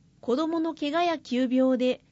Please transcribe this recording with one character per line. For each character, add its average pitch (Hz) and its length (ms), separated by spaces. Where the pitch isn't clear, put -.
子 247 140
供 320 240
の 320 140
怪 285 200
我 339 80
や 339 160
急 254 280
病 262 300
で 254 360